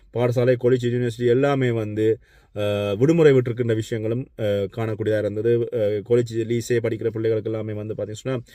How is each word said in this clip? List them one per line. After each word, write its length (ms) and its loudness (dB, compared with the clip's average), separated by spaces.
பாடசாலை, 500 2
காலேஜ், 220 4
யூனிவர்சிட்டி 420 -2
எல்லாமே 440 2
வந்து, 480 0
அ, 380 0
விடுமுறை 380 6
விட்டிருக்கின்ற 420 0
விஷயங்களும், 520 -4
அ, 40 -4
காணக்கூடியதா 760 -2
இருந்தது. 560 0
அ, 40 -2
காலேஜ் 560 0
லீஸே 480 0
படிக்கிற 260 -2
பிள்ளைகளுக்கு 440 -2
எல்லாமே 220 -6
வந்து 200 -8
பாத்தீங்கன்னா, 460 -8